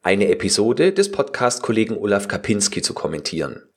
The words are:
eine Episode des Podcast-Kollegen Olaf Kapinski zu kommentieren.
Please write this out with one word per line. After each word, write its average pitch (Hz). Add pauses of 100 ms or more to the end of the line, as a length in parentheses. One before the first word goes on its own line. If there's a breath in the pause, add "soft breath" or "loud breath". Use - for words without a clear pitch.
eine 98
Episode 117
des 196
Podcast-Kollegen 113
Olaf 101
Kapinski 101
zu -
kommentieren. -